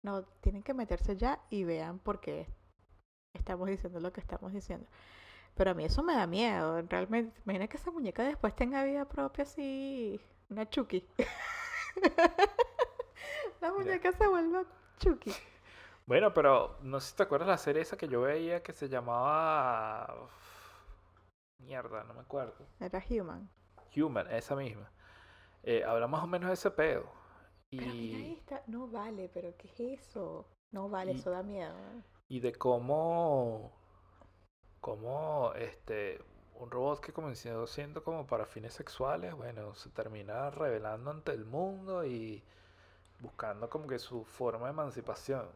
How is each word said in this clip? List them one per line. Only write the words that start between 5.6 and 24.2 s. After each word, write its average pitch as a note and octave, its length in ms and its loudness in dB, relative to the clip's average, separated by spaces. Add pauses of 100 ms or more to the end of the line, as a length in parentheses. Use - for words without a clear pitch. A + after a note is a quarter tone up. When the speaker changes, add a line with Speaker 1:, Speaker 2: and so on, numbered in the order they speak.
Speaker 1:
a F3+ 40 2
mí D#3+ 100 -2
eso G#3+ 200 4
me E4+ 100 4
da G3 140 4
miedo, E3+ 540 2
realmente. G#3 640 0
Imagina G3 220 0
que C4 100 -10
esa - 140 -6
muñeca B3+ 320 -2
después C4 320 2
tenga C4+ 300 2
vida C#4 240 0
propia C#4 340 -2
así, C4+ 760 -4 (280)
una G#3+ 200 -6
Chucky. G#3 360 0 (140)
<laughs> - 760 -2 (1700)
La E4 80 0
Speaker 2:
Ya. F4+ 40 0
Speaker 1:
muñeca F#4+ 400 2
se G4+ 140 8
vuelve F4+ 380 4 (340)
Chucky. - 340 4 (760)
Speaker 2:
Bueno, G3 280 8
pero C#3 480 8
no C3+ 180 -2
sé - 100 -8
si - 60 -18
te G3+ 60 6
acuerdas D#3+ 260 4
la F#3 100 6
serie D3+ 240 2
esa F#3+ 140 -4
que E3 120 -4
yo A#2+ 140 2
veía E3 400 0
que D#3+ 100 -12
se C#3+ 160 -6
llamaba, B2 1400 2 (1300)
mierda, A#2+ 420 -10
no A2+ 100 -16
me A#2+ 60 -16
acuerdo. B2 340 -6 (260)
Speaker 1:
Era F#3 280 -6
Human. F#3 400 -4 (480)
Speaker 2:
Human, C3+ 340 0